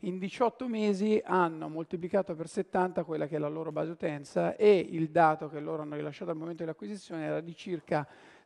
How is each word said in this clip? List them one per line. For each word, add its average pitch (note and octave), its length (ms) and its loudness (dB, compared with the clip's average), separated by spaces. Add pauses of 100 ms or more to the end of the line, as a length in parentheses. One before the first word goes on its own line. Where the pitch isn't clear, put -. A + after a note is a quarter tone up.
In F#3 180 -4
diciotto A3+ 500 0
mesi G#3+ 560 2
hanno E3 440 2
moltiplicato E3+ 640 -2
per D#3+ 140 -8
settanta F3+ 560 0
quella D#3 220 -2
che D3+ 100 -4
è - 20 0
la D3 100 0
loro D#3+ 220 -6
base D#3 200 -2
utenza E3+ 640 -2
e G#3 220 8
il E3 320 -2
dato D#3 380 6
che D3 120 -8
loro D#3 220 -6
hanno D3+ 120 -8
rilasciato D3+ 360 -6
al D#3+ 80 -4
momento E3 240 -8
dell'acquisizione E3+ 640 -8
era D3+ 160 -2
di E3 140 -12
circa D#3+ 520 -2 (400)